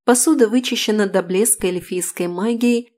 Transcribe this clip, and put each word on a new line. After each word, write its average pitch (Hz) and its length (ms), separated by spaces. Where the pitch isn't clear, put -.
посуда 247 420
вычищена 220 580
до 190 160
блеска 190 440
эльфийской 180 600
магией, 233 680